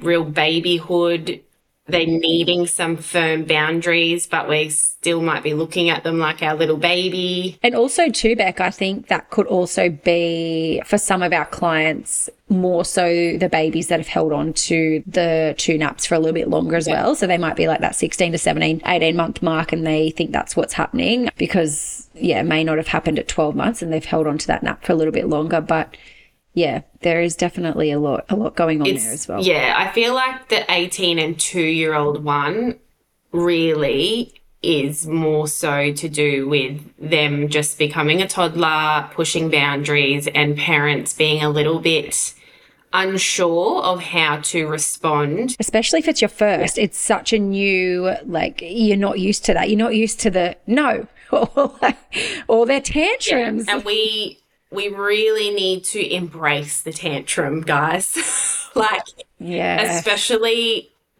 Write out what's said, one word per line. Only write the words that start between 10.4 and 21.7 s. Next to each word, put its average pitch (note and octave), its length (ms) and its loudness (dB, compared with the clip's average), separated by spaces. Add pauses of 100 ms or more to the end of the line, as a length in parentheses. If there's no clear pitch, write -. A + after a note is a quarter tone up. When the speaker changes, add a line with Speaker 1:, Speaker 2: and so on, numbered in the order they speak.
Speaker 2:
for G#3 120 2
some F#3 240 0
of F3 120 2
our E3 120 2
clients, - 840 -2 (180)
more F3+ 380 2
so E3+ 520 2
the F3+ 140 0
babies D#3+ 360 0
that E3 120 2
have D#3+ 80 -6
held D#3+ 240 0
on D3+ 220 -2
to D#3+ 520 0
the E3 520 0
two E3 200 0
naps D3+ 280 -2
for F3 100 0
a E3 40 4
little D#3+ 160 2
bit D#3+ 140 0
longer E3 280 0
as D#3+ 100 0
Speaker 1:
Yeah. D#3+ 140 0
Speaker 2:
well. C#4+ 140 2
So G3+ 120 0
they F3 120 2
might D#3+ 180 -2
be, E3 100 2
like, D#3+ 140 0
that - 140 -2
sixteen E3+ 360 0
to E3 60 -2
seventeen, D#3+ 480 0
eighteen D#3+ 320 2
month - 240 -2
mark, D#3+ 320 0
and D#3+ 120 -2
they D#3 260 2
think D#3+ 200 -4
that's - 240 -4
what's - 180 0
happening A#3 640 0
because, - 760 -2